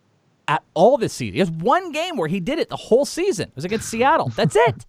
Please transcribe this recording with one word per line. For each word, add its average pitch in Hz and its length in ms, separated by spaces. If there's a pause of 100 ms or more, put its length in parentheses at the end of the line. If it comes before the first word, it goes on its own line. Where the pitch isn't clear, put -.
(480)
at 151 160 (100)
all 202 240
this 196 160
season. 107 200
He 120 60
has 170 120
one 285 400
game 320 260
where 156 100
he 185 120
did 247 180
it - 120
the - 60
whole 254 300
season. 302 440
It - 60
was 131 100
against 208 240
Seattle. 247 460
That's 190 200
it. 466 340